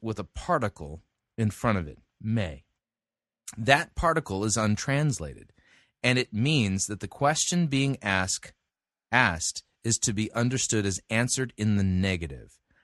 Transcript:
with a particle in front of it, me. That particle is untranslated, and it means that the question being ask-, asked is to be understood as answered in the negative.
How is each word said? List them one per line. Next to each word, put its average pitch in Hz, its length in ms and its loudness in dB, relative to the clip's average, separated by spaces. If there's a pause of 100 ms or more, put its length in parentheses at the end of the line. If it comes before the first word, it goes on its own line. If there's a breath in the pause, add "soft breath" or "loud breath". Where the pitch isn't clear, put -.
with 110 160 -4
a 101 60 -6
particle 98 800 -4 (360)
in 107 140 2
front 110 260 0
of 82 80 -4
it, 65 120 -14 (220)
me. 95 440 -4 (920)
That 135 380 2
particle 151 500 0
is 110 120 0
untranslated, 110 960 -2 (500 soft breath)
and 123 160 4
it - 140 -2
means 107 540 2
that 104 120 -8
the - 80 -10
question 156 600 0
being 135 340 0
ask-, 95 500 -2 (600)
asked 107 500 2 (220)
is 113 140 0
to - 140 0
be 104 200 -2
understood 120 520 0
as 98 240 -2
answered 120 480 0
in 107 200 2
the 98 80 4
negative. 90 760 0 (260)